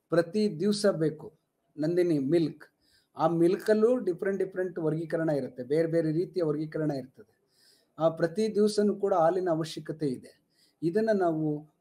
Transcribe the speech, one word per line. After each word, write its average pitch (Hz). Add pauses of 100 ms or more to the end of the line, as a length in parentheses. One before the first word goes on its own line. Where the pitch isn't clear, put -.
ಪ್ರತಿ 165
ದಿವಸ 208
ಬೇಕು 156 (460)
ನಂದಿನಿ 170
milk. 151 (520)
ಆ 151
ಮಿಲ್ಕಲ್ಲೂ 196
different 190
different 185
ವರ್ಗೀಕರಣ 160
ಇರುತ್ತೆ, 131
ಬೇರೆ 151
ಬೇರೆ 160
ರೀತಿಯ 175
ವರ್ಗೀಕರಣ 156
ಇರ್ತದೆ. - (600)
ಆ 160
ಪ್ರತಿ 170
ದಿವಸನೂ 208
ಕೂಡ 196
ಹಾಲಿನ 180
ಅವಶ್ಯಕತೆ 160
ಇದೆ. - (400)
ಇದನ್ನ 208
ನಾವು 156